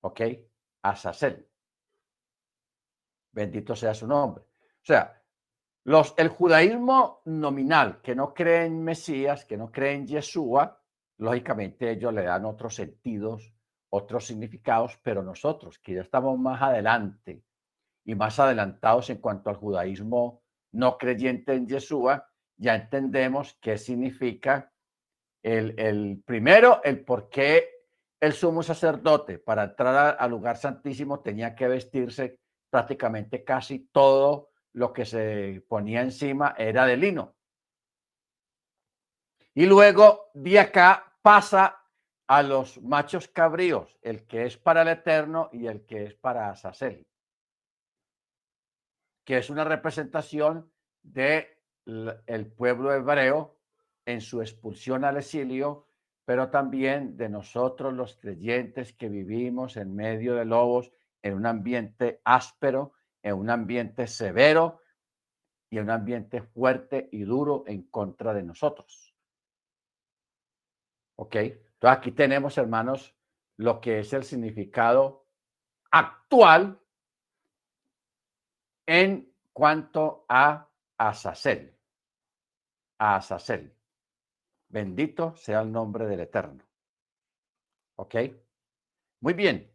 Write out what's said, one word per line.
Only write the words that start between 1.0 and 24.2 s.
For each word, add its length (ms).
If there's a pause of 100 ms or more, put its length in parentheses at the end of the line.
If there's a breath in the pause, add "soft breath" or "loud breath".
Bendito 440
sea 180
su 120
nombre. 380
O 420
sea, 380 (640)
los, 320
el 120
judaísmo 960
nominal, 760
que 140
no 180
cree 320
en 180
Mesías, 640
que 120
no 140
cree 220
en 140
Yeshua, 760 (360)
lógicamente 760
ellos 220
le 100
dan 220
otros 300
sentidos, 800 (360)
otros 360
significados, 800
pero 180
nosotros, 580
que 160
ya 60
estamos 380
más 220
adelante 840 (600)
y 100
más 240
adelantados 720
en 80
cuanto 320
al 80
judaísmo 840 (300)
no 260
creyente 560
en 140
Yeshua, 640 (260)
ya 200
entendemos 840
qué 160
significa 920 (720)